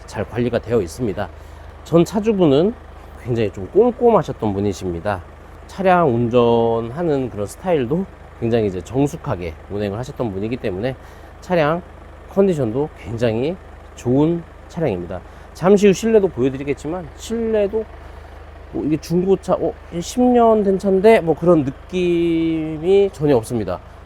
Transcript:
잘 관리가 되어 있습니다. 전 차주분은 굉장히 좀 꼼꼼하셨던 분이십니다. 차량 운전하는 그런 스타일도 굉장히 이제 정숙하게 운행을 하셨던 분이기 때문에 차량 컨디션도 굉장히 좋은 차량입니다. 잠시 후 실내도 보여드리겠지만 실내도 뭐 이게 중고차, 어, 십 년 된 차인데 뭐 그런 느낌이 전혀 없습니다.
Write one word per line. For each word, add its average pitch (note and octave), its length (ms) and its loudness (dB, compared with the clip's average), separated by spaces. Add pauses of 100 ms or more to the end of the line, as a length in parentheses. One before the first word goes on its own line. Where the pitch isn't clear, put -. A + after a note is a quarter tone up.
잘 G#2 220 -6
관리가 A#2 320 -2
되어 A2+ 220 0
있습니다. F#2+ 480 -6 (540)
전 E3 220 4
차주분은 F#3+ 680 2 (500)
굉장히 A2+ 280 -2
좀 F#2+ 160 -10
꼼꼼하셨던 G3+ 840 2
분이십니다. F#2+ 680 -4 (440)
차량 F3+ 460 2
운전하는 A#2 1160 0
그런 G2+ 180 -6
스타일도 E3 580 -2 (340)
굉장히 A2+ 280 0
이제 F#2 140 -4
정숙하게 A#2+ 720 -4 (180)
운행을 G2+ 260 -4
하셨던 A#2+ 340 -8
분이기 G#2+ 260 -6
때문에 A#2 380 -6 (460)
차량 E3+ 400 0 (500)
컨디션도 D3 580 0 (100)
굉장히 A#2 560 -2 (400)
좋은 D#3 480 0 (260)
차량입니다. F2+ 520 -4 (320)
잠시 G3 340 4
후 F#3+ 60 6
실내도 A3 340 2
보여드리겠지만 C#3+ 880 -4
실내도 A3 680 -2 (880)
뭐 G#2 140 -6
이게 D3+ 120 0
중고차, F3+ 560 0
어, - 180 -2 (280)
십 F3 220 -4
년 A#3 420 4
된 F#3+ 160 2
차인데 G3 400 4
뭐 E3 160 0
그런 E3 280 4
느낌이 E3+ 1500 0
전혀 C#3+ 240 2
없습니다. G#2+ 420 -2 (260)